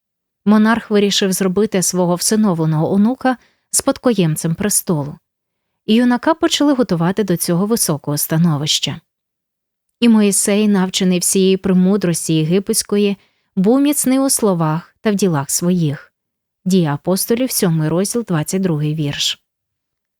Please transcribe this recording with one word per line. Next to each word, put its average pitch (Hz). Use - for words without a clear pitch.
Монарх 214
вирішив 202
зробити 190
свого 180
всиновленого 165
онука 240
спадкоємцем 175
престолу, 165
і 220
юнака 247
почали 294
готувати 196
до 185
цього 175
високого 156
становища. 156
І 240
Моїсей, 208
навчений 185
всієї 190
премудрості 185
єгипетської, 202
був 214
міцний 285
у 269
словах 170
та 220
в 208
ділах 170
своїх. 175
Дії 180
апостолів, 190
сьомий 160
розділ, 202
двадцять 180
другий 151
вірш. 143